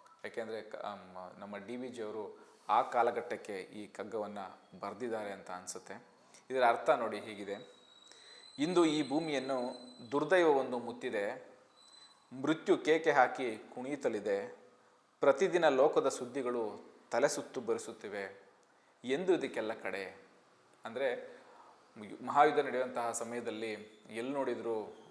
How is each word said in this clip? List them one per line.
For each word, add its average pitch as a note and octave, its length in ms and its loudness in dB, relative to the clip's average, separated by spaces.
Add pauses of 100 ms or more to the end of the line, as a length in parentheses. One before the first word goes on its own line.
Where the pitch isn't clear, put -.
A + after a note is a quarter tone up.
(240)
ಯಾಕೆಂದ್ರೆ A2+ 380 -8
ಕ-, - 140 -14
ಅಮ್, F#2 640 -12
ನಮ್ಮ G2+ 180 -10
ಡಿ G#2 180 -10
ವಿ B2+ 140 -8
ಜಿ A2+ 120 -10
ಅವರು G#2+ 380 -8 (300)
ಆ A2 120 6
ಕಾಲಘಟ್ಟಕ್ಕೆ A2+ 760 0
ಈ G#2 280 -12
ಕಗ್ಗವನ್ನ G#2 520 -8 (400)
ಬರ್ದಿದ್ದಾರೆ G#2+ 520 -6
ಅಂತ F#2+ 200 -12
ಅನ್ಸುತ್ತೆ. F#2 520 -12 (460)
ಇದರ C3 140 2
ಅರ್ಥ - 260 6
ನೋಡಿ A2+ 300 2
ಹೀಗಿದೆ. G2+ 560 -10 (840)
"ಇಂದು E3+ 260 4
ಈ D3+ 240 2
ಭೂಮಿಯನ್ನು C3+ 640 -2 (400)
ದುರ್ದೈವವೊಂದು C#3+ 680 6
ಮುತ್ತಿದೆ, A2+ 680 -4 (920)
ಮೃತ್ಯು D#3 360 4
ಕೇಕೆ D#3+ 340 4
ಹಾಕಿ B2+ 460 4 (180)
ಕುಣಿಯುತ್ತಲಿದೆ, A2+ 840 -2 (600)
ಪ್ರತಿದಿನ E3 500 4
ಲೋಕದ C3+ 400 4
ಸುದ್ದಿಗಳು B2 840 -4 (180)
ತಲೆ B2+ 160 4
ಸುತ್ತು - 340 -6
ಬರಿಸುತ್ತಿವೆ, G#2 800 -6 (640)
ಎಂದು E3+ 280 2
ಇದಕ್ಕೆಲ್ಲ A2+ 400 -2
ಕಡೆ." F#2+ 520 -8 (600)
ಅಂದ್ರೆ B2 500 -4 (920)
ಮಹಾಯುದ್ಧ C#3+ 340 6
ನಡೆಯುವಂತಹ B2 520 -2
ಸಮಯದಲ್ಲಿ A2+ 600 -6 (380)
ಎಲ್ಲಿ A#2 220 -6
ನೋಡಿದ್ರು, A2+ 680 -4 (140)